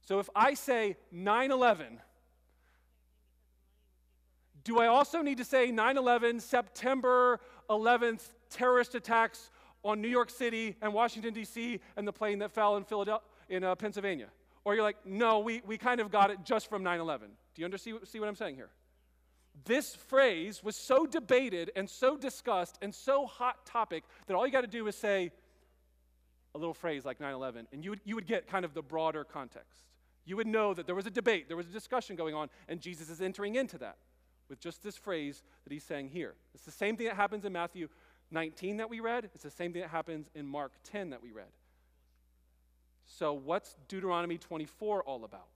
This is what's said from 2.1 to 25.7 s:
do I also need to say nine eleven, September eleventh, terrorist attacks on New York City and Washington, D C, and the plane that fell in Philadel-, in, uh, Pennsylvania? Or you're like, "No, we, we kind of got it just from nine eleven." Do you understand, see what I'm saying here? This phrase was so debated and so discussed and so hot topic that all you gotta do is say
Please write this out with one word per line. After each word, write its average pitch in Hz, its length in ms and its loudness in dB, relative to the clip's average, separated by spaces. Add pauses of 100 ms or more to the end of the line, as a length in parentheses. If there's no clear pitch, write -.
do 233 160 6
I 233 60 8
also 277 340 6
need 285 160 0
to 240 80 -4
say 254 260 4
nine 233 280 4
eleven, 240 420 4
September 247 960 2 (300)
eleventh, 226 640 2 (160)
terrorist 247 460 2
attacks 226 560 0 (320)
on 208 180 0
New 220 80 -2
York 240 220 2
City 226 500 -4
and 214 140 -2
Washington, 226 400 0
D 220 100 -8
C, 233 360 -8 (160)
and 208 100 -4
the 202 60 -4
plane 208 260 -2
that 208 140 -6
fell 208 240 4
in 196 80 -4
Philadel-, 208 380 -2 (260)
in, 185 160 -2
uh, 185 100 2
Pennsylvania? 196 540 -6 (360)
Or 208 100 2
you're 220 100 4
like, 208 200 -2
"No, 214 360 4
we, 226 240 -4
we 214 120 -6
kind 240 240 0
of 208 100 -2
got 202 200 6
it 196 140 -8
just 226 240 0
from 196 160 -4
nine 175 160 0
eleven." 113 360 -8 (180)
Do 156 80 -10
you - 20 -6
understand, 196 420 -10
see 220 140 -12
what 214 80 -4
I'm 202 80 -8
saying 175 180 -6
here? 127 160 -16 (920)
This 254 320 0
phrase 214 680 2
was 208 140 -6
so 269 300 4
debated 233 680 2
and 196 160 -4
so 269 260 2
discussed 233 680 -4
and 208 120 -8
so 277 320 0
hot - 400 -4
topic 202 380 -2 (220)
that 190 80 -2
all 214 120 4
you 269 60 0
gotta 247 160 2
do 220 180 -6
is 208 100 -6
say 190 360 0 (1200)